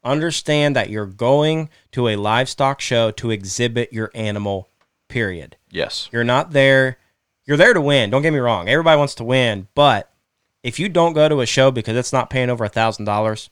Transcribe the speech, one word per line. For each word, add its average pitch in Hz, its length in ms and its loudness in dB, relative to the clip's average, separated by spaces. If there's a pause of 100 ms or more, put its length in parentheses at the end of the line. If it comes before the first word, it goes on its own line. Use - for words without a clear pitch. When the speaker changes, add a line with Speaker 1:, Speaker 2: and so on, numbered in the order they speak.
Speaker 1:
Understand 147 720 -2
that 110 140 -2
you're 107 160 -6
going 147 640 0 (240)
to 120 160 -2
a 104 80 -2
livestock 127 640 -2
show 117 300 0
to 113 200 -6
exhibit 113 640 -4
your 110 200 -8
animal, 101 540 -6 (400)
period. 92 480 -6 (160)
Speaker 2:
Yes. - 400 -6
Speaker 1:
You're 117 140 -2
not 131 260 0
there. 135 460 4 (480)
You're 143 120 0
there 160 160 6
to 165 80 2
win. 139 280 2
Don't 131 140 2
get 160 100 2
me 143 60 0
wrong. 107 280 0
Everybody 156 300 4
wants 143 180 0
to 117 80 -12
win. 117 500 0
But 135 380 2 (520)
if 123 160 -8
you 196 100 -2
don't 170 240 2
go 151 160 4
to 147 120 0
a 120 40 0
show 131 260 4
because 113 240 -4
it's 123 180 -4
not 127 160 -2
paying 127 200 -2
over 117 160 -2
a 101 40 -4
thousand 110 360 -2
dollars 107 460 -2